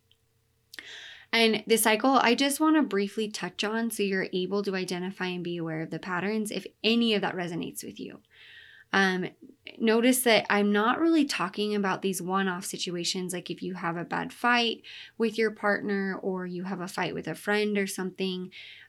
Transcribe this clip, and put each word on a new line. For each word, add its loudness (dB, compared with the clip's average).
And 4
the 4
cycle, 4
I 6
just 2
wanna 6
briefly -2
touch -6
on -2
so -2
you're 0
able -2
to -2
identify -4
and -4
be -4
aware -4
of -8
the -6
patterns -2
if -6
any 4
of 2
that -2
resonates -6
with -14
you. -12
Um, 2
notice 4
that 4
I'm 4
not 2
really 4
talking -2
about 0
these -2
one-off -2
situations, -4
like -8
if -8
you -6
have -4
a -6
bad -4
fight 2
with 0
your 2
partner -2
or -4
you -6
have -6
a -6
fight -4
with -6
a -6
friend 0
or 0
something. -6